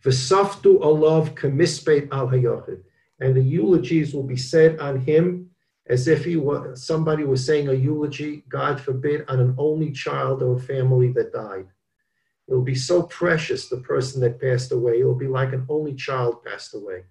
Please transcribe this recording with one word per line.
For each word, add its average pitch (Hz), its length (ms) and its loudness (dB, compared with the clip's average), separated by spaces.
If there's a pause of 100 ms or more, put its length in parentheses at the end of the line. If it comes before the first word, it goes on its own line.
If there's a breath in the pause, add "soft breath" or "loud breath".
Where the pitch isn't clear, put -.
"V'saftu 190 760 4
alav 156 540 4
kemispeit 143 760 0
al 135 160 -2
hayochid," 117 540 0 (360)
and 131 160 2
the 131 60 4
eulogies 160 720 2
will 143 100 -4
be 127 140 -6
said 160 420 4
on 139 220 -4
him 170 480 2 (400)
as 127 200 0
if 156 160 4
he 170 120 -2
was, 139 480 -4
somebody 156 380 0
was 131 240 0
saying 147 220 2
a 131 40 2
eulogy, 147 760 -2
God 139 320 -4
forbid, 147 480 -4
on 131 100 0
an 127 180 2
only 151 360 -2
child 135 500 -4
of 127 60 0
a 127 100 0
family 127 540 2
that 117 200 -2
died. 101 360 -10 (800)
It'll 131 120 0
be 127 140 -2
so 170 300 0
precious, 170 640 -2
the 123 80 -6
person 131 460 -4
that 120 180 0
passed 127 320 -2
away. 120 260 0
It'll 131 160 2
be 135 140 -4
like 131 240 -2
an 131 160 -4
only 151 260 -4
child 127 500 -4
passed 104 300 -14
away. 95 360 -12